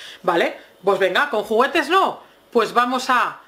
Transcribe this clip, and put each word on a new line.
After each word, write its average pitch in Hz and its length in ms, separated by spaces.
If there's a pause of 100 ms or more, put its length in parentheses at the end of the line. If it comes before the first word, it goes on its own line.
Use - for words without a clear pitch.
(240)
vale, 185 340 (260)
pues 190 160
venga, 190 300
con 214 140
juguetes 262 440
no, 349 340 (300)
pues 202 220
vamos 247 360
a, 220 380